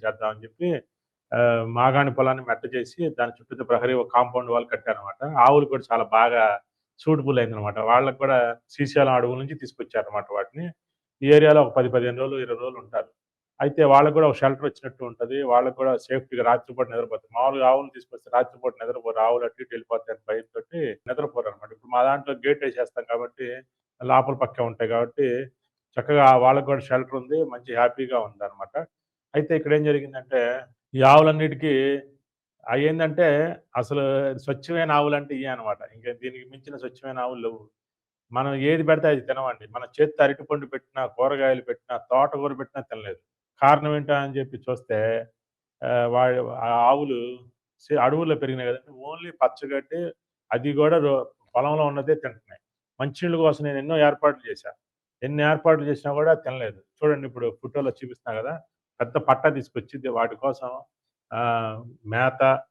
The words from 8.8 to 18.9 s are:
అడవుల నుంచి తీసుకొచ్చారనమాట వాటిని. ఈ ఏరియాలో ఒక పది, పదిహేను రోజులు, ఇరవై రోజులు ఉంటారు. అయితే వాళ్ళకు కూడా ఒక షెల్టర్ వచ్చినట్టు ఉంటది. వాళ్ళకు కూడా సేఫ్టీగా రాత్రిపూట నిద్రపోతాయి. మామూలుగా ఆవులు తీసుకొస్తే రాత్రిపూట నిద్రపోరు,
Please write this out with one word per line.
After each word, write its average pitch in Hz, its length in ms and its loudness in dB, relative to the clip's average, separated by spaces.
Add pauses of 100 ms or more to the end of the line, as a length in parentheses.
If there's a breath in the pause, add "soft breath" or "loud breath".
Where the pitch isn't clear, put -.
అడవుల 123 260 0
నుంచి 143 160 -10
తీసుకొచ్చారనమాట 107 800 -8
వాటిని. 143 400 -8 (500)
ఈ 139 100 4
ఏరియాలో 151 300 8
ఒక 120 140 -2
పది, 123 120 2
పదిహేను 120 300 -2
రోజులు, 135 200 -6
ఇరవై 120 180 -8
రోజులు 123 220 -10
ఉంటారు. 110 300 -8 (520)
అయితే 147 240 2
వాళ్ళకు 143 300 8
కూడా 156 140 6
ఒక 143 60 0
షెల్టర్ 135 300 0
వచ్చినట్టు 131 400 -10
ఉంటది. 120 380 -6
వాళ్ళకు 127 340 2
కూడా 131 200 0
సేఫ్టీగా 127 480 -4
రాత్రిపూట 123 440 0
నిద్రపోతాయి. 117 540 -6
మామూలుగా 135 260 2
ఆవులు 135 260 2
తీసుకొస్తే - 400 -20
రాత్రిపూట 123 400 -2 (100)
నిద్రపోరు, 117 340 -6